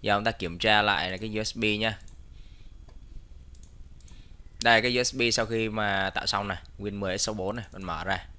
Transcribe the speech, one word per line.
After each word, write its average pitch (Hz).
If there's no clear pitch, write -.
Giờ 104
chúng 101
ta 113
kiểm 85
tra 107
lại 92
là 95
cái 107
U 107
S -
B 113
nha. 110
Đây, 117
cái 123
U 123
S 127
B 131
sau 113
khi 113
mà 98
tạo -
xong 101
này, 95
Win 101
mười 95
X -
sáu 110
bốn 101
này, 117
mình 95
mở 82
ra. 92